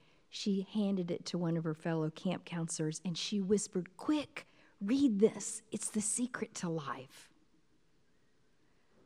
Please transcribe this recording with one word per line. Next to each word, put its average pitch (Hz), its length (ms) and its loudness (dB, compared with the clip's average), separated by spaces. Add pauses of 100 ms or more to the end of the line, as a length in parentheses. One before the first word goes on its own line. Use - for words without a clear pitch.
(300)
She 196 440 0
handed 196 360 2
it - 180 -4
to 180 100 -2
one 170 180 2
of 160 80 0
her 160 100 0
fellow 160 360 0
camp - 340 -4
counselors, 165 600 -2
and 170 120 -2
she - 220 -2
whispered, 190 560 0
"Quick, - 500 -2 (360)
read 233 380 4
this. - 420 4 (100)
It's - 180 -4
the 214 120 0
secret - 540 -2
to - 120 -2
life." 135 640 -6 (1700)